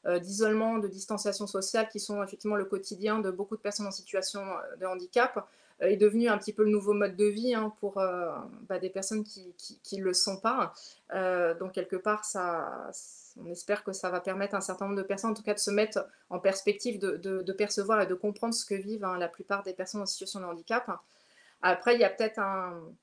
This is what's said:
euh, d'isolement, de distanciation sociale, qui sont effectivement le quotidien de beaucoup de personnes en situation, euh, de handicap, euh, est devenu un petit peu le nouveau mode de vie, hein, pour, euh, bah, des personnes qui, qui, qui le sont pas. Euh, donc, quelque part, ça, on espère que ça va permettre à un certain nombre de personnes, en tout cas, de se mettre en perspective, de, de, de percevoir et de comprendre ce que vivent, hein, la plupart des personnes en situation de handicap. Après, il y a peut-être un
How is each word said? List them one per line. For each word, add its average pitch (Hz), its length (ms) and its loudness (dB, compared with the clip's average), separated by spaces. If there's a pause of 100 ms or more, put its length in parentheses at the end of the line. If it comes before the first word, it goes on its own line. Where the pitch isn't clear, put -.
euh, 175 160 2
d'isolement, 214 580 2
de 208 80 -2
distanciation 196 600 -4
sociale, 214 400 0
qui 214 100 -10
sont 202 240 -4
effectivement 202 320 -4
le 202 100 0
quotidien 196 540 -2
de 196 140 0
beaucoup 196 240 -6
de - 40 -16
personnes 208 280 -4
en - 20 -4
situation, 196 500 -4
euh, 190 360 -8
de 185 100 -6
handicap, 190 640 0 (340)
euh, 170 40 4
est 196 100 6
devenu 214 320 6
un 208 100 4
petit 208 140 -6
peu 214 100 2
le 214 80 8
nouveau 208 220 4
mode 202 240 2
de 202 80 6
vie, 220 300 2
hein, 214 260 0
pour, 202 180 -2
euh, 180 320 0 (380)
bah, 185 100 -2
des 185 120 -2
personnes 196 340 -2
qui, 185 340 -14
qui, - 240 -16
qui - 140 -8
le 190 180 0
sont 190 220 2
pas. 220 360 2 (400)
Euh, 180 460 2
donc, 185 140 -6
quelque 185 240 -2
part, 214 280 0
ça, 165 640 -4 (480)
on 170 140 -12
espère 202 320 -2
que - 100 -6
ça 190 180 -4
va 175 100 0
permettre 196 340 -2
à 196 40 0
un - 20 0
certain 190 240 -4
nombre 202 140 -2
de 190 40 -2
personnes, 196 300 -2
en - 20 0
tout 214 80 -8
cas, 208 120 0
de 208 40 -2
se 202 140 0
mettre 208 340 2 (240)
en 180 80 -4
perspective, 196 640 2
de, 185 160 0
de, 190 260 -4
de 180 100 -4
percevoir 208 480 2
et 190 60 4
de 185 80 0
comprendre 214 400 -2
ce 226 100 -2
que 202 120 -2
vivent, 202 280 -6
hein, 185 140 -2
la 175 100 0
plupart 196 360 -4
des 190 80 -4
personnes 185 300 -6
en 190 40 -4
situation 190 320 -6
de 185 60 -8
handicap. 180 440 -2 (760)
Après, 180 320 6
il 233 60 4
y 220 40 10
a 190 60 6
peut-être 220 280 -2
un 190 360 -2 (280)